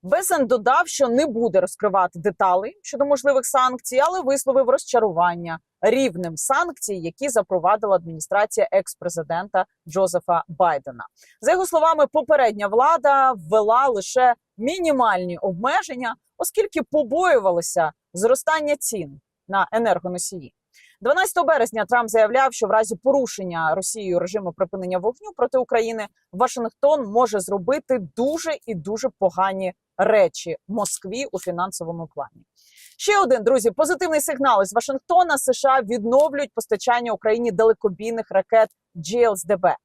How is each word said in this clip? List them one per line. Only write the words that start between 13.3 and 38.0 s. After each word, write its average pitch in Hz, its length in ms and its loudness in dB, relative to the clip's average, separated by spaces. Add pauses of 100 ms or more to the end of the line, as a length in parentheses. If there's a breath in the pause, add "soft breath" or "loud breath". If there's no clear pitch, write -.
ввела 220 560 2
лише 247 480 2 (220)
мінімальні 233 800 0
обмеження, 247 800 -4 (220)
оскільки - 440 -2 (100)
побоювалася 214 1000 0 (220)
зростання 294 600 0
цін 160 460 -10 (260)
на 190 240 0
енергоносії. 180 840 -4 (480 soft breath)
Дванадцятого 330 460 0
березня 247 380 2
Трамп 240 240 0
заявляв, 233 440 2
що 214 140 -2
в 190 40 0
разі 220 240 2
порушення 185 800 -2
Росією 190 440 -4
режиму 180 340 -6
припинення 185 440 -4
вогню 247 380 -6
проти 247 220 -2
України 226 500 -2 (240)
Вашингтон 254 800 0
може 214 280 2
зробити 202 600 -2 (160)
дуже 302 500 -4
і 220 100 -8
дуже 208 340 -6 (100)
погані 190 540 -2 (240)
речі 190 600 2 (100)
Москві 214 640 -6
у - 80 -6
фінансовому 170 760 -8
плані. - 300 -14 (520 soft breath)
Ще 403 240 2
один, 240 220 2
друзі, 226 280 2
позитивний 311 500 0
сигнал 262 400 2
із 196 120 -2
Вашингтона. 285 640 0
С 262 160 0
Ш 269 160 0
А 262 120 4
відновлюють 254 720 0
постачання 240 580 -2
Україні 226 400 0
далекобійних 220 800 0